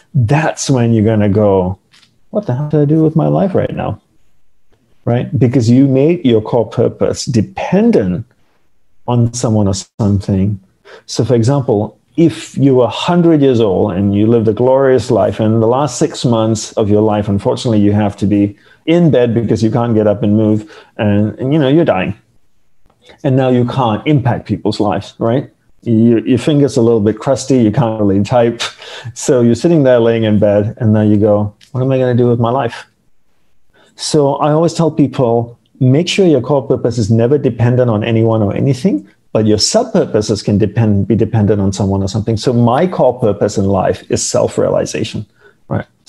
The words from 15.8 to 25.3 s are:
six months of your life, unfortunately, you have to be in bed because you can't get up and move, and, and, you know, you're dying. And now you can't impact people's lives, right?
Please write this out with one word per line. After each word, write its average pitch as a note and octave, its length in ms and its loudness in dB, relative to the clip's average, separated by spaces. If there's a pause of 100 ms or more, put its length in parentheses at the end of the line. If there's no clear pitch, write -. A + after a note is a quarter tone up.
six - 260 -4
months A2+ 500 0
of A2 140 -2
your G#2 140 2
life, G#2+ 260 0
unfortunately, A2 520 -2
you G2+ 100 2
have G#2 280 -2
to G#2 80 -2
be G2+ 300 0 (300)
in E3 240 2
bed B2 240 2
because A2+ 260 -2
you A2 120 0
can't A#2 240 0
get G#2+ 100 2
up G#2 160 -2
and G#2 140 2
move, G#2+ 360 0 (260)
and, G#2+ 420 0
and, C3 120 -2
you D#3+ 60 2
know, C3+ 100 0
you're D#3 160 2
dying. F#2+ 300 -2 (1120)
And C3+ 100 0
now C3 140 2
you B2 160 2
can't A#2+ 420 -4
impact B2 400 0
people's G2+ 320 -4
lives, G2+ 400 -4
right? A#2 320 -2 (300)